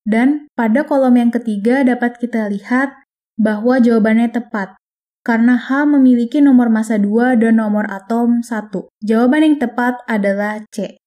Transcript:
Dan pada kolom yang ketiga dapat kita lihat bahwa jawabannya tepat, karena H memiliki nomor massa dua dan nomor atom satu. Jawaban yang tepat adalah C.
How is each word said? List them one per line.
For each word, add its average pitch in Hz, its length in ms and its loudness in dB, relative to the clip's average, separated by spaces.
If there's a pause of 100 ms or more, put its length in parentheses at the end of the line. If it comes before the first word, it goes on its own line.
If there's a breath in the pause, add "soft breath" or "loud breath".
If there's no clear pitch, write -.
Dan 254 560 -2
pada 240 320 0
kolom 269 240 2
yang 240 160 4
ketiga 226 560 -2
dapat 247 320 -2
kita 226 320 -6
lihat 247 480 -4 (400)
bahwa 220 440 0
jawabannya 226 520 2
tepat, - 440 -10 (480)
karena 233 360 2
H 277 240 -2
memiliki 254 560 2
nomor 247 320 4
massa 220 240 0
dua 226 400 2
dan 226 240 2
nomor 208 280 -2
atom 233 520 -2
satu. 214 480 -8 (160)
Jawaban 247 400 2
yang 302 160 4
tepat 247 480 -4
adalah 208 640 -4
C. - 240 -10 (100)